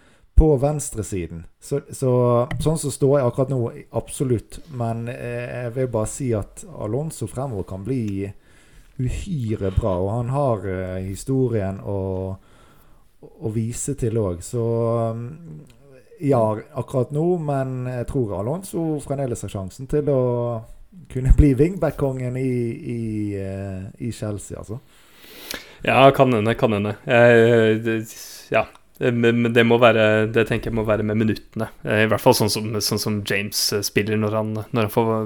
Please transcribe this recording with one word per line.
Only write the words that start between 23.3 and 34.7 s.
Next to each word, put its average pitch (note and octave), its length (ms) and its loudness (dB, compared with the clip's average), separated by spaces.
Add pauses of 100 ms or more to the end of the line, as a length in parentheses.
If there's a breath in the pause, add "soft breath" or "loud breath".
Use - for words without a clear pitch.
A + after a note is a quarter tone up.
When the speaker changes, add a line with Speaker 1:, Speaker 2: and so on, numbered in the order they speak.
Speaker 1:
eh, G2 460 -8 (160)
i A#2+ 120 -6
Chelsea, G#2 460 -8
altså. G2 220 -12 (1040 loud breath)
Speaker 2:
Ja, A#2+ 280 8
kan C3+ 220 4
hende, A2 240 2
kan A#2 160 2
hende. G#2 220 0 (100)
Eh, A#2 720 6
det, A2+ 220 -2 (500)
ja, A2+ 160 2 (320)
men, A#2+ 460 2
men A#2 100 2
det A#2+ 100 8
må A#2 140 6
være, A2 560 6
det A2+ 160 4
tenker A#2 220 -4
jeg A2+ 80 -2
må G#2+ 100 -2
være G#2+ 160 0
med G#2+ 160 0
minuttene. G#2+ 480 -2 (160)
Eh, A2 220 2
i - 20 -2
hvert G#2 140 0
fall B2+ 100 8
sånn G#2+ 160 2
som, A#2 320 -4
sånn G#2+ 240 -2
som G#2 160 -2
James, G2+ 400 -2 (120)
eh, G2+ 120 -2
spiller G#2+ 320 0
når G#2+ 240 0
han, G#2+ 120 -4 (200)